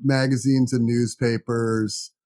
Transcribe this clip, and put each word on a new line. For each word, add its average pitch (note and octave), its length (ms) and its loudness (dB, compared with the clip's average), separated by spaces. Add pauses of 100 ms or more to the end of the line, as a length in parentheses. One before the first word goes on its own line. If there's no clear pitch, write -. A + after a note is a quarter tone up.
magazines C3 720 2
and A#2+ 120 0
newspapers A#2 1300 -2 (140)